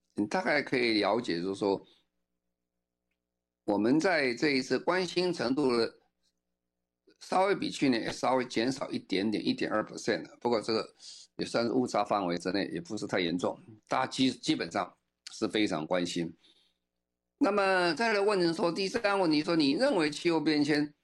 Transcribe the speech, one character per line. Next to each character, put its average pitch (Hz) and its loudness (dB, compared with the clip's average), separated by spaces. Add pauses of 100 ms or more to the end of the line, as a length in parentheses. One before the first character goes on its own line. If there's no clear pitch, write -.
(160)
你 104 -2
大 185 -2
概 147 2
可 131 -2
以 117 2
了 101 2
解， 85 -2
就 95 -4
是 98 -8
说， 98 0 (1800)
我 104 0
们 117 2
在 156 2
这 151 0
一 135 2
次 127 -2
关 175 0
心 180 0
程 131 -2
度 131 2
的 113 0 (1300)
稍 185 2
微 196 2
比 151 -4
去 - 0
年 117 2
也 - -6
稍 123 0
微 127 2
减 120 0
少 - -6
一 120 -6
点 98 -2
点， 98 -4
一 127 2
点 - -2
二 - 0
percent 85 -4
了。 - -20
不 120 -2
过 117 2
这 107 -2
个 107 -4 (420)
也 87 -4
算 117 -2
是 117 0
误 127 2
差 104 0
范 101 0
围 87 -2
之 90 -4
内， 95 -2
也 90 -6
不 107 -10
是 104 -8
太 101 0
严 85 0
重， 98 -2 (300)
大 131 -2
家 131 -2
基-， 131 0
基 - -2
本 110 -4
上 92 -4 (380)
是 - -4
非 107 2
常 80 -2
关 90 0
心。 85 -4 (1040)
那 202 2
么 185 2
再 233 0
来 208 2
问 202 2
人 170 2
说， 170 0
第 190 -2
三 233 -2
个 202 2
问 180 2
题 151 4
说， 170 0
你 143 4
认 240 2
为 151 2
气 170 -2
候 160 2
变 151 2
迁 147 0 (100)